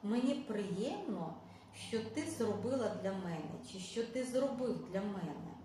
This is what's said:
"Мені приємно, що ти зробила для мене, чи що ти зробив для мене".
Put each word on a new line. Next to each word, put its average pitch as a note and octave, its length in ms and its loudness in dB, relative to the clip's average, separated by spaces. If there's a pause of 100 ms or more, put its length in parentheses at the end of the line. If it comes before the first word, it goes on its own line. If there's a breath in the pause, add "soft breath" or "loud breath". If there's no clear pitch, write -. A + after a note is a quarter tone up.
"Мені B3 300 6
приємно, G#3 1000 0 (400 loud breath)
що - 260 -2 (100)
ти D#4 220 -2
зробила G#3+ 580 2 (140)
для F#3+ 100 2
мене, E3 380 -2 (200)
чи F#3+ 80 -8
що A3+ 240 -2
ти B3 200 0
зробив B3+ 680 2
для F#3+ 100 0
мене". F#3+ 640 -4